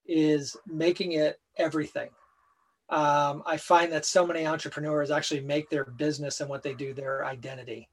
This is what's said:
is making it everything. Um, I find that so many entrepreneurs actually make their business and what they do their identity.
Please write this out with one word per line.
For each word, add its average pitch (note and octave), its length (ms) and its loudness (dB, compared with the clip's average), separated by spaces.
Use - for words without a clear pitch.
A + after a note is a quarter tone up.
is D3+ 500 2
making E3+ 460 0
it D3+ 260 2
everything. D#3 500 -2
Um, D3 580 2
I D#3+ 120 0
find E3+ 340 4
that D3+ 140 -2
so F3+ 200 6
many E3 200 0
entrepreneurs D3+ 640 -2
actually D3 300 0
make C#3+ 280 -2
their C#3+ 160 0
business C#3+ 560 -4
and C#3+ 80 -4
what C#3 140 -8
they C#3 120 -6
do C3+ 200 -8
their C3+ 320 -4
identity. B2 680 -10